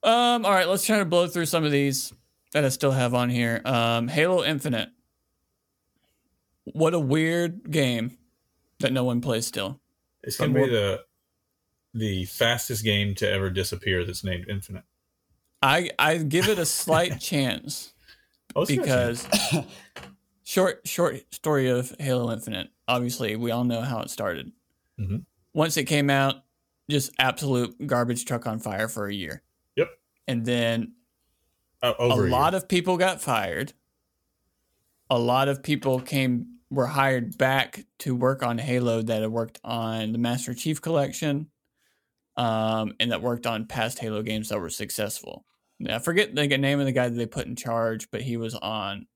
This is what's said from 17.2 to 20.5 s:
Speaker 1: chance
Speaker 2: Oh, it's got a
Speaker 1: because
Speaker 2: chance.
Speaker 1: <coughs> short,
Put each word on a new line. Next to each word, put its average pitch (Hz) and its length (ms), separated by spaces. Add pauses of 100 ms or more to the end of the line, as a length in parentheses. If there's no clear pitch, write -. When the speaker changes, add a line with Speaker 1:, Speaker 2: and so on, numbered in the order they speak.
Speaker 1:
chance 135 720 (640)
Speaker 2:
Oh, 143 80
it's 202 80
got 139 80
a 349 40
Speaker 1:
because 120 460 (220)
Speaker 2:
chance. 160 160 (400)
Speaker 1:
<coughs> - 380
short, - 420